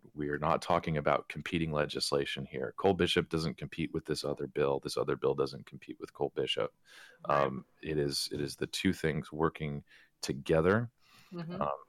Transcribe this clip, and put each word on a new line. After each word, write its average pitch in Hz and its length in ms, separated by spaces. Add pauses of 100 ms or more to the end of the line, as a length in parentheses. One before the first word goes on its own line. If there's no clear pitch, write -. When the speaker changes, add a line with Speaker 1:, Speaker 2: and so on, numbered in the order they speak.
(140)
Speaker 1:
we 73 140
are 73 100
not 76 240
talking 85 360
about 71 300
competing 78 440
legislation 71 760
here. 64 280
Cole 95 180
Bishop 87 340
doesn't 80 280
compete 76 360
with 80 120
this 73 200
other 71 220
bill. 69 380
This 73 120
other 67 200
bill 69 180
doesn't 69 320
compete - 320
with - 140
Cole 71 240
Bishop. 65 360 (560)
Speaker 2:
Right. 71 140
Speaker 1:
Um, 67 220 (180)
it 78 160
is, 71 340
it 73 80
is 69 160
the 80 120
two - 240
things 76 400
working 76 500 (400)
together. 82 680 (420)
Speaker 2:
Mm-hmm. 175 280
Speaker 1:
Um, 73 80 (200)